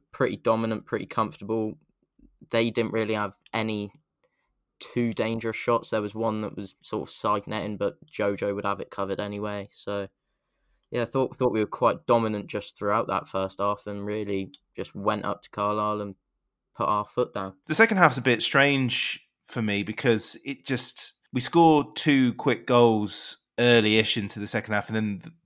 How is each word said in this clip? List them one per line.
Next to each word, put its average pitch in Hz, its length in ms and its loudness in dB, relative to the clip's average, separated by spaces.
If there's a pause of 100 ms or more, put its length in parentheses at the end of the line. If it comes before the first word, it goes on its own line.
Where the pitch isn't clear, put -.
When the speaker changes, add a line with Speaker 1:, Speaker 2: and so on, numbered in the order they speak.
(120)
Speaker 1:
pretty 123 260 0
dominant, 113 480 0
pretty 104 220 -6
comfortable. 110 720 -4 (720)
They 117 180 2
didn't 110 240 -2
really 110 220 0
have 104 200 -4 (180)
any 110 380 -4 (880)
too 120 340 -2
dangerous 113 420 -4
shots. - 340 -2
There 110 120 -2
was 104 120 -6
one 110 280 -2
that - 140 -8
was 101 280 -10
sort 101 240 -6
of - 60 -14
side 104 340 -2
netting, 104 300 -6
but 101 180 -2 (100)
Jojo 101 480 -2
would 101 120 -6
have 98 140 -2
it - 120 -10
covered 98 280 -4
anyway. 104 540 -6
So, 101 340 -8 (840)
yeah, 120 100 -2
I 113 40 -2
thought, - 300 -2
thought 127 160 2
we 110 100 0
were 104 40 2
quite - 400 0
dominant 110 420 0
just - 300 -8
throughout 104 300 0
that 95 200 -4
first 95 320 -6
half 101 280 -2
and 101 180 -8
really 101 460 -4 (240)
just - 180 -12
went 101 320 -2
up 101 160 -4
to - 80 -20
Carlisle 104 520 -2
and 101 140 -8 (600)
put - 120 -2
our 104 180 0
foot - 280 -2
down. 95 220 -6 (100)
Speaker 2:
The 156 80 -2
second 220 240 4
half's 139 220 6
a - 20 -6
bit 120 220 4
strange 135 840 2 (200)
for 117 160 -4
me 101 180 0
because 110 640 0
it 135 180 -10
just, - 500 -4 (200)
we 127 80 0
scored 156 540 6
two 135 400 4
quick - 320 -2
goals 113 680 4 (200)
early-ish 110 580 6
into 104 240 -6
the 101 60 -6
second 107 300 -4
half, 101 140 -2
and 110 60 -4
then 107 280 -2
th-, - 100 -16 (120)